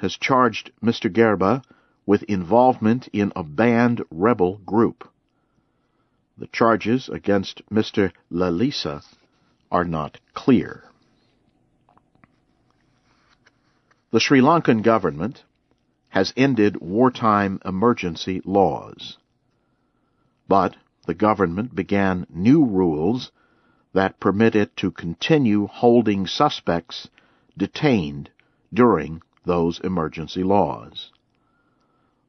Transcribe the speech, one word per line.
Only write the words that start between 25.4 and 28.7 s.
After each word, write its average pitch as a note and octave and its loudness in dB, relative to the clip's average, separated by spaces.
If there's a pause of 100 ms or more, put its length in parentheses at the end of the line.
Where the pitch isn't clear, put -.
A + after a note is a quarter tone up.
holding A2 2
suspects - -4 (500)
detained F2 -2 (440)